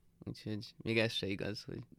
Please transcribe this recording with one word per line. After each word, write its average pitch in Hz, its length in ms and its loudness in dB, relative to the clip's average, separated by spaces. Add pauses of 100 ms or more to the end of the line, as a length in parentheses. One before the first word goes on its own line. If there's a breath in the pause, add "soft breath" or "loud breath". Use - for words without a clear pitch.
(240)
Úgyhogy 107 420 -4 (120)
még 113 220 2
ez 113 120 6
se - 160 0
igaz, 101 360 -2
hogy, - 160 -8 (200)